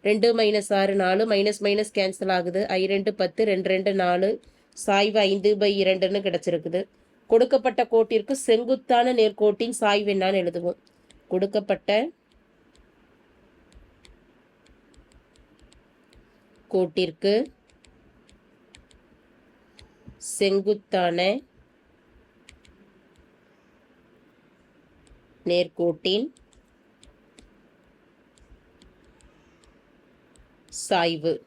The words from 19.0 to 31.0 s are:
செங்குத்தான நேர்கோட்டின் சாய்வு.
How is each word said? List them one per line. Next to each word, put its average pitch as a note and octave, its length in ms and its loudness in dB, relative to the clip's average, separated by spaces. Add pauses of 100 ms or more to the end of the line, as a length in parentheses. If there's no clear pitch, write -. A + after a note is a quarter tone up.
செங்குத்தான F#3+ 1000 0 (4000)
நேர்கோட்டின் F3 760 -2 (4000)
சாய்வு. E3 480 0 (120)